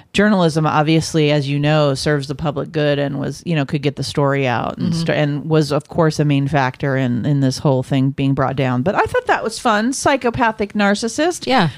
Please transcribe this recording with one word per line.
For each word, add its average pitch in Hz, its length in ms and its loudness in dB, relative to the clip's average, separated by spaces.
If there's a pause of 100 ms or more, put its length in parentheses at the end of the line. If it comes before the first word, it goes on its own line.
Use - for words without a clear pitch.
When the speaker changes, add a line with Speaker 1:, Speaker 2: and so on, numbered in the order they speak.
(140)
Speaker 1:
journalism, 180 520 2
obviously, 156 640 2
as 147 160 0
you 143 100 0
know, 147 360 2
serves 139 340 -2
the 143 80 -8
public 143 340 -6
good 147 300 0
and 143 180 -4
was, 139 280 -6
you 170 100 -2
know, 143 100 0
could 143 160 -4
get 139 140 -2
the 143 80 -6
story 139 420 0
out 120 320 -2
and - 140 -2
Speaker 2:
Mm-hmm. 165 120 -2
Speaker 1:
st-, 165 140 0
and 147 320 -2
was, 156 220 2
of 147 160 -2
course, 160 320 0
a 151 60 2
main 139 240 2
factor 135 480 0
in, 123 280 0
in 143 140 2
this 131 200 2
whole 135 220 2
thing 135 280 0
being 139 240 0
brought 131 240 0
down. 127 260 0
But - 120 0
I 330 100 2
thought 494 220 -2
that - 140 0
was - 160 -6
fun. 226 360 0
Psychopathic 233 800 0
narcissist. 226 760 0
Speaker 2:
Yeah. 233 300 2